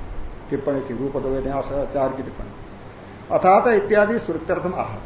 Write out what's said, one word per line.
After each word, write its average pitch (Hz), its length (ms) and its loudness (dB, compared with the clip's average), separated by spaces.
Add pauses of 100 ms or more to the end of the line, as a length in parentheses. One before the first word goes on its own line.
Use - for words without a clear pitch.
(500)
टिप्पणी 139 320 0
थी, 120 160 -6
रूप 135 260 -2
दो 135 60 -2
न्यास 135 400 -2 (240)
चार 135 160 2
की 131 140 -6
टिप्पणी, 110 260 -10 (840)
अथात 196 360 6
इत्यादि 208 520 4
श्रुत्यर्थम 165 560 -2
आह। 110 200 -4 (100)